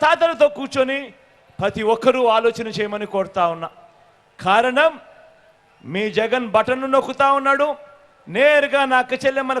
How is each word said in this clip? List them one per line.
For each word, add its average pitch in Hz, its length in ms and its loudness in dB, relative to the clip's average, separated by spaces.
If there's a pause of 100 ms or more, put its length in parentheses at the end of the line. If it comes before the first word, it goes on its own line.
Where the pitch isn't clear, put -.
తాతలతో 330 420 2 (100)
కూర్చొని 269 440 -2 (580)
ప్రతి 202 240 -4 (100)
ఒక్కరూ 240 280 2 (160)
ఆలోచన 226 400 0
చేయమని 208 380 -6
కోరుతా 190 280 -2 (120)
ఉన్నా. 165 140 -10 (680)
కారణం, 247 540 2 (920)
మీ 170 180 -6 (160)
జగన్ 226 280 -2 (100)
బటన్ను 254 380 -2
నొక్కుతా 269 340 0 (100)
ఉన్నాడు, 277 300 0 (580)
నేరుగా 277 540 2 (120)
నా 254 100 4
అక్క 247 100 -10 (120)
చెల్లెమ్మల 262 360 -2